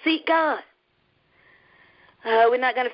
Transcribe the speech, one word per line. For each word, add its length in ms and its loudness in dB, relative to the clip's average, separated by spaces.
seek 240 -2
God. 360 0
Uh, 240 4
we're 80 2
not 180 -2
gonna 200 -2